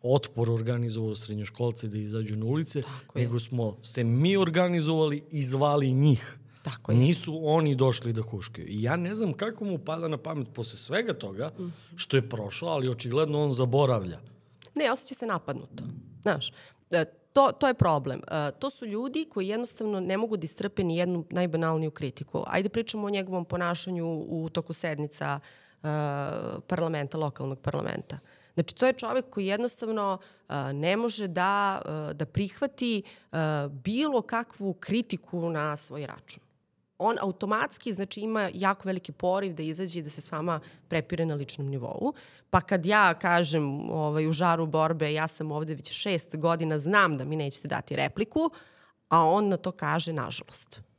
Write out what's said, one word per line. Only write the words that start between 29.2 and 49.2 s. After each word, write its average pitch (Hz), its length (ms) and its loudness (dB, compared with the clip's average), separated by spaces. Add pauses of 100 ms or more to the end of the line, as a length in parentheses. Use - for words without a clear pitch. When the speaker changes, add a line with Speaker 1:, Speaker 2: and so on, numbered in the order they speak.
Speaker 2:
koji 202 160 -4
jednostavno, 214 720 -2 (320)
e, 139 240 -2
ne 165 240 2
može 220 300 0
da, 190 540 2 (280)
e, 156 40 -6
da 147 120 -4
prihvati, 226 800 -2 (280)
e, - 40 -8 (340)
bilo 226 520 0
kakvu 202 520 -4
kritiku 180 760 -2
na 151 280 -2
svoj 143 280 -6
račun. - 380 -12 (540)
On 202 240 2
automatski, 214 720 -2
znači, 196 280 -6
ima 214 320 0
jako 190 340 0
veliki 185 240 -4
poriv 185 420 0
da 160 100 -6
izađe 165 360 -4
i - 20 -8
da 147 80 -8
se - 120 -8
s - 100 -6
vama 160 280 -2 (280)
prepire 165 380 -2
na 156 100 -2
ličnom 139 320 -4
nivou. 139 460 -2 (360)
Pa 185 120 4
kad 180 240 -2
ja 202 280 6
kažem, 156 760 2
ovaj, 156 380 0
u 160 60 2
žaru 165 340 4
borbe, 156 460 2
"Ja 156 140 0
sam 156 240 -4
ovde 156 240 -4
već 143 160 -10
šest 170 460 -2
godina, 160 420 0
znam 170 380 4
da 131 80 -4
mi 147 100 -4
nećete 147 320 -6
dati 143 280 -4
repliku", 220 560 0 (580)
a 165 140 6